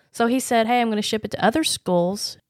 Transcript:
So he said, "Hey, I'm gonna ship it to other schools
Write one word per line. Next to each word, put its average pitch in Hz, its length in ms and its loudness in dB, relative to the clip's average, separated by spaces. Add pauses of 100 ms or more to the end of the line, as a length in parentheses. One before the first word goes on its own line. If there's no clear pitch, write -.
(120)
So - 160 0
he 254 120 2
said, 233 260 2
"Hey, 240 160 2
I'm 233 80 0
gonna 214 140 0
ship 220 220 -2
it 214 60 -10
to - 140 -2
other 311 200 2
schools 180 720 -2 (120)